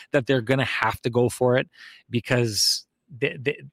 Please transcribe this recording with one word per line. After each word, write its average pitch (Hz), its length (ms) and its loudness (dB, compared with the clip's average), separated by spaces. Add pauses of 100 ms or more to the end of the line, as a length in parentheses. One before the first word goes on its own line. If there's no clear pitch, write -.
(120)
that 135 140 2
they're 131 160 2
gonna 131 240 0
have - 360 -2
to 127 80 -2
go 120 200 2
for 123 280 2
it 135 100 -2 (420)
because 120 760 0 (300)
they, 139 240 -4
they, 139 220 -6 (120)